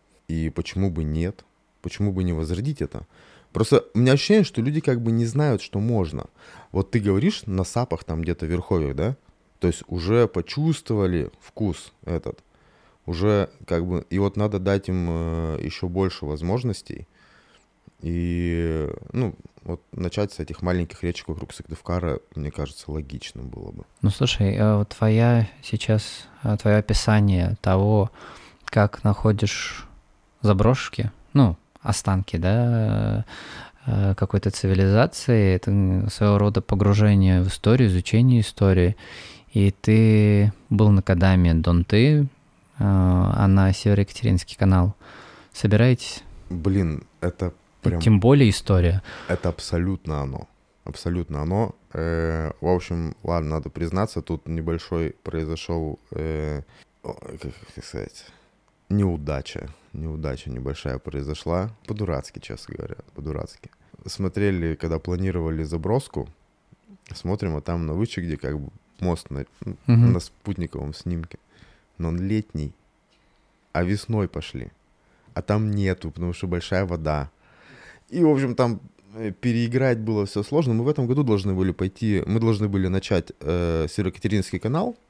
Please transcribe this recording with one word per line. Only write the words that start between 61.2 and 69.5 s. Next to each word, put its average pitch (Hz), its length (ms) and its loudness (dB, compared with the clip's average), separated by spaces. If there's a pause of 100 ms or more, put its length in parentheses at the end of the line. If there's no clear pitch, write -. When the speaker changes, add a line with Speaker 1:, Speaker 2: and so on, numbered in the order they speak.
Speaker 1:
По-дурацки, 92 540 -6
честно - 360 -14
говоря, - 200 -12 (180)
по-дурацки. - 560 -10 (360)
Смотрели, 92 680 -2
когда 82 220 -4
планировали 85 680 -4
заброску, 85 640 -4 (840)
смотрим, 90 420 -6
а 73 40 -6
там 82 260 -4
на 76 80 -4
выче, 98 280 -4
где 82 140 -6
как 71 220 -6
бы 71 120 -10 (300)
мост 87 300 -4
на, 69 140 -8 (420)